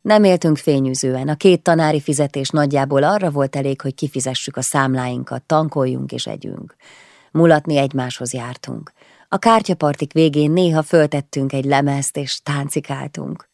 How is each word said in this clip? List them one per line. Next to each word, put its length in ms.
Nem 240
éltünk 320
fényűzően, 720
a 60
két 280
tanári 380
fizetés 480
nagyjából 540
arra 280
volt 260
elég, 240
hogy 140
kifizessük 600
a 60
számláinkat, 800
tankoljunk 720
és 140
együnk. 500
Mulatni 460
egymáshoz 560
jártunk. 600
A 100
kártyapartik 760
végén 380
néha 320
föltettünk 720
egy 120
lemezt, 520
és 260
táncikáltunk. 1120